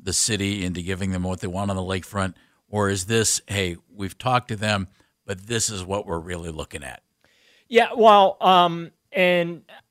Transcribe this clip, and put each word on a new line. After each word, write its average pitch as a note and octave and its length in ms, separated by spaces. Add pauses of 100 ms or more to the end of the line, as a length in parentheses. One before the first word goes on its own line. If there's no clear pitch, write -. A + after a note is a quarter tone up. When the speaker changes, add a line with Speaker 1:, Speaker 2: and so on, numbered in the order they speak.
Speaker 1:
the F#2 120
city G2+ 520
into F2+ 180
giving F#2+ 280
them F#2 140
what F#2 160
they G#2 80
want G2 220
on F#2+ 60
the F#2+ 60
lakefront? F#2+ 520 (340)
Or G2+ 200
is F#2+ 180
this, A2 420
"Hey, F#2 280 (160)
we've G2 260
talked B2 300
to A2+ 80
them, G2+ 320 (360)
but G2 220
this A2+ 240
is F#2+ 140
what G2 220
we're E2+ 140
really E2+ 300
looking D#2 340
at"? B1+ 180 (640)
Speaker 2:
Yeah, A3+ 280
well, G#3 440
um, E3+ 500 (220)
and F3 500 (280)